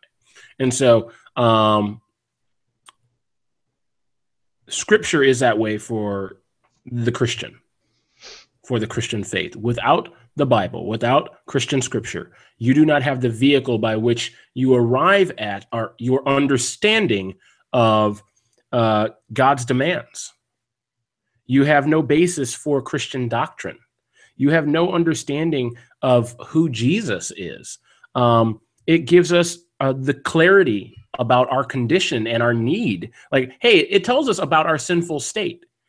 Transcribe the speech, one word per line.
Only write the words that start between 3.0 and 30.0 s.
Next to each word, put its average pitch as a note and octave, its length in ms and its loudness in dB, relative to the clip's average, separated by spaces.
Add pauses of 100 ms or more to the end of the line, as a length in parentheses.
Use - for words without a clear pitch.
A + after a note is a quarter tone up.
scripture G#3 540 0
is C3 180 2
that A#2 180 2
way G#2+ 200 -2
for G2+ 580 -6 (500)
the A#2+ 260 -4
Christian, - 460 -6 (1040)
for - 140 -4
the G#2+ 80 -4
Christian A2 380 -8
faith. - 320 -8
Without A#2 580 -2 (220)
the C#3+ 100 0
Bible, F#2 400 0
without A#2 600 -2
Christian C3+ 360 -2
scripture, - 500 -8 (260)
you A#2+ 140 0
do D3+ 120 6
not D3 180 4
have C3 180 -2
the B2 80 0
vehicle B2+ 500 2
by A2 180 0
which A#2 380 -2 (200)
you C3 200 2
arrive D#3+ 640 2
at G#2 340 -8
our, A2+ 260 -6
your C3 300 -2
understanding C#3 1040 0 (380)
of, G#2+ 500 2 (500)
uh, A2 360 0 (240)
God's C3 320 2
demands. C3+ 680 -4 (1120)
You C3+ 180 2
have D3 240 4
no D#3 140 2
basis D3 520 0
for C#3+ 260 -4
Christian B2+ 480 -6
doctrine. A#2 500 -6 (580)
You C#3 140 0
have D#3 180 2
no E3 240 0
understanding D3+ 840 -2 (240)
of B2 360 2 (100)
who D#3+ 220 0
Jesus B2 680 -2
is. D#2+ 420 -14 (360)
Um, A#2 460 2 (260)
it E3 140 2
gives E3+ 320 4
us, F3 260 0 (220)
uh, C3+ 160 0
the C3+ 180 -4